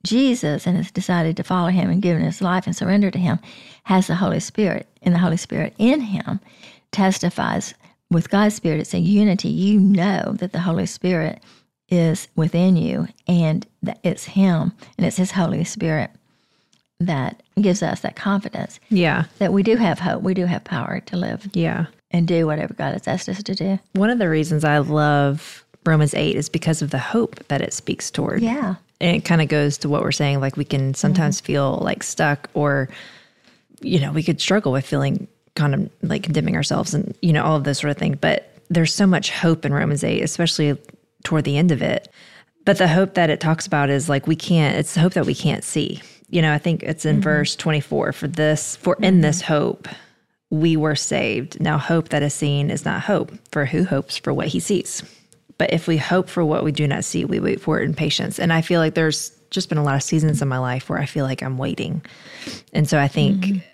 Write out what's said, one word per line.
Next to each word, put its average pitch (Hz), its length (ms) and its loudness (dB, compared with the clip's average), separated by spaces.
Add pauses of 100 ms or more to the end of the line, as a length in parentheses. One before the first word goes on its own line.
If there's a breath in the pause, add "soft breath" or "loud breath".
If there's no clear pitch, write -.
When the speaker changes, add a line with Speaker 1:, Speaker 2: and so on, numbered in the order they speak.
Speaker 1:
Jesus 240 600 2
and 175 100 2
has 160 160 -2
decided 170 460 0
to 170 40 -6
follow 180 280 0
him 185 200 2
and 190 120 2
given 170 200 2
his 160 200 -2
life 180 240 0
and 175 100 -4
surrender 196 340 2
to - 80 -4
him 175 220 0 (440 loud breath)
has 185 220 4
the - 80 -2
Holy 175 260 0
Spirit. - 460 -2 (160)
And 175 120 4
the 170 40 2
Holy 175 200 2
Spirit - 400 -6
in 262 240 4
him 196 360 -4 (540 loud breath)
testifies 180 840 0 (360 soft breath)
with 165 200 2
God's 208 240 4
Spirit. 156 260 -2
It's - 140 -6
a 180 60 0
unity. 202 480 4
You 190 320 4
know 190 580 2
that 180 140 -6
the 170 80 -2
Holy 175 260 0
Spirit 170 560 -2 (460 soft breath)
is 165 480 2
within 175 400 4
you 160 320 -2 (180)
and 165 400 2 (160)
that - 220 -6
it's 170 200 -2
him 180 480 2 (240 loud breath)
and 165 100 0
it's - 100 -2
his 185 160 0
Holy 170 320 0
Spirit 160 460 -2 (880)
that 156 420 -2 (180)
gives 196 220 2
us - 180 -2
that - 160 -6
confidence - 640 -4 (100)
Speaker 2:
Yeah. 175 360 2 (140)
Speaker 1:
that 180 140 0
we 196 100 4
do 220 140 4
have 202 220 2
hope. - 240 -4
We 185 120 0
do 180 120 0
have - 180 -2
power - 420 -6
to 185 100 -8
live - 360 -6
Speaker 2:
Yeah. 165 340 -2 (240)
Speaker 1:
and 170 180 2
do 165 180 2
whatever 156 280 -4
God 143 180 -4
has - 160 -6
asked - 200 -4
us 190 140 -8
to 190 120 -6
do. 190 240 -2 (160)
Speaker 2:
One 202 160 2
of 247 80 0
the 190 100 2
reasons 156 360 0
I 147 140 4
love 147 840 0 (200)
Romans 151 300 4
eight 151 220 0
is 147 120 -4
because 165 340 -2
of 147 80 -4
the 135 80 -2
hope - 500 -2
that 143 120 -2
it - 140 -4
speaks - 360 -6
toward. - 300 -2
Speaker 1:
Yeah. 226 360 -2 (240)
Speaker 2:
And 170 160 2
it 165 80 -4
kinda 165 200 4
goes 147 340 2
to 147 100 -4
what 143 140 0
we're - 100 0
saying, 139 280 0
like, 135 160 -2
we 143 80 -4
can 135 300 -2
sometimes 180 440 2
Speaker 1:
Mm-hmm. - 80 -10
Speaker 2:
feel, 139 360 0
like, - 200 -4
stuck 143 520 -2
or, 143 340 0 (920 loud breath)
you 175 180 2
know, 143 120 -2
we 156 100 -2
could 165 180 -2
struggle 185 320 0
with 135 140 0
feeling 139 400 -2 (300)
condemn-, 147 340 0 (120)
like, 143 200 -4
condemning 156 340 -2
ourselves - 380 -2
and, - 260 -4
you 170 120 2
know, 151 120 2
all 156 120 2
of 139 80 -2
this 139 160 -2
sort 147 100 -2
of 139 80 -4
thing. 147 200 -2
But - 320 0 (200)
there's 165 240 2
so 202 120 4
much 190 240 2
hope 160 360 0
in 139 80 0
Romans 147 300 0
eight, 165 180 0
especially 151 560 0 (460)
toward 156 200 0
the 143 140 0
end 175 140 4
of 117 100 0
it. - 260 -2 (560 loud breath)
But 202 140 4
the 180 100 4
hope 190 260 2
that 170 160 4
it 139 100 0
talks 160 260 0
about 143 240 0
is, 139 180 0
like, 139 180 0
we 156 100 2
can't, 160 400 2
it's - 180 -4
the 160 60 2
hope 185 140 4
that 165 120 0
we 139 80 0
can't - 300 -4
see. - 360 -4 (300 loud breath)
You 170 120 0
know, 156 100 2
I 151 60 0
think 170 240 -2
it's - 220 -6
in 151 120 2
Speaker 1:
Mm-hmm. 196 60 2
Speaker 2:
verse 151 320 0
twenty-four, 147 580 -2
"For - 140 -8
this, 156 500 0
for - 240 0
in 190 200 6
this 160 220 2
Speaker 1:
Mm-hmm. - 100 -2
Speaker 2:
hope - 360 -2 (600 loud breath)
we 160 260 2
were 151 200 0
saved. 127 640 -4
Now 151 180 2
hope 160 300 0
that 147 140 0
is 147 120 0
seen 143 360 0
is - 140 -6
not - 180 -4
hope, - 280 -2 (220)
for 143 140 0
who 156 180 0
hopes 139 320 -4
for - 160 -4
what 147 160 -2
he 170 100 -2
sees? - 440 -4 (560 soft breath)
But - 140 0
if 165 140 -2
we 165 100 2
hope 180 320 0
for 170 160 -2
what 151 200 0
we 156 80 0
do 147 160 0
not - 160 -4
see, - 200 -4
we - 140 -2
wait - 220 -2
for - 200 -2
it - 40 -2
in 151 100 -2
patience." - 460 -4
And 165 120 0
I 165 100 2
feel 170 180 2
like 160 140 0
there's 156 360 -2 (200)
just - 180 -4
been 156 100 -2
a 147 60 0
lot 139 100 2
of 139 80 0
seasons 156 400 0
in 139 60 -2
my 127 100 -2
life 127 300 -4
where 160 100 -4
I 143 80 -4
feel 143 180 -4
like 131 180 -4
I'm 131 160 -6
waiting. - 440 -6 (680 loud breath)
And 151 160 2
so 156 100 2
I 139 80 4
think 170 360 2
Speaker 1:
Mm-hmm. 196 160 0 (160)